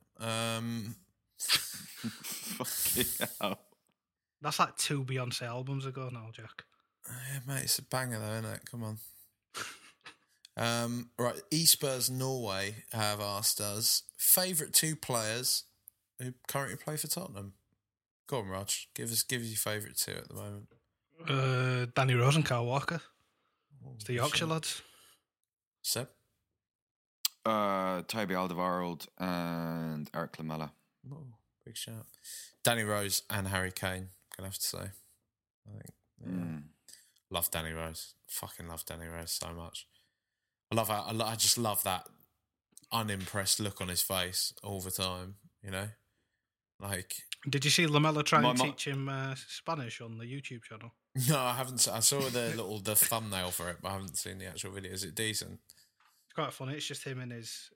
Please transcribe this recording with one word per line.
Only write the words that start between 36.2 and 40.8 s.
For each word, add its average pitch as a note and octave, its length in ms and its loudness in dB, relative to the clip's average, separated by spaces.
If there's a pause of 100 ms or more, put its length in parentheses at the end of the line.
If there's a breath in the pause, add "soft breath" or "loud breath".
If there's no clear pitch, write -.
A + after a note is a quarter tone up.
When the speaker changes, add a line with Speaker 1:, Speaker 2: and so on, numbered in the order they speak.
Speaker 1:
yeah. F2+ 80 -8
Speaker 2:
Mm. E2 320 -4 (680 loud breath)
Speaker 1:
Love F2 180 2
Danny D#2+ 220 -2
Rose. E2 420 -6 (160)
Fucking - 380 -8
love E2 180 -8
Danny E2 220 -8
Rose E2 240 -8
so - 200 -4
much. E2+ 360 -10 (840)
I A2 40 2
love A2+ 120 4